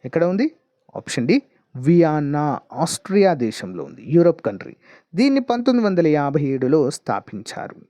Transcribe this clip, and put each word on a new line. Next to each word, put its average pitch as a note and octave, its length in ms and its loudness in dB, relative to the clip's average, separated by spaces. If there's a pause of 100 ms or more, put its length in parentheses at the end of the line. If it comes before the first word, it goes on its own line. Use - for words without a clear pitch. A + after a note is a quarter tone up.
ఎక్కడ E3 180 0
ఉంది? G3+ 320 0 (400)
ఆప్షన్ - 320 -6
డి, B3 140 4 (340)
వియన్నా, D3 840 2 (140)
ఆస్ట్రియా F#3+ 600 0
దేశంలో G#2 500 -6
ఉంది, - 220 -16
యూరప్ E3+ 360 2
కంట్రీ. F#2+ 340 -8 (400)
దీన్ని C4+ 240 2
పంతొమ్మిది A#3+ 480 0
వందల F3 200 2
యాభై C#3+ 340 2
ఏడులో C3+ 480 0
స్థాపించారు. - 880 -10 (140)